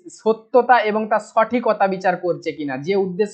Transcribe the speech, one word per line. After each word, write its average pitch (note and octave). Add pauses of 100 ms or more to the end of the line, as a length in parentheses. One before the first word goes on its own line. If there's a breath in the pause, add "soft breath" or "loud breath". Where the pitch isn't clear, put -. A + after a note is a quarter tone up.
সত্যতা A#3+
এবং G#3+
তার G#3+
সঠিকতা A3+
বিচার F#3+
করছে E3+
কিনা, C#3+
যে D3
উদ্দেশ্য G3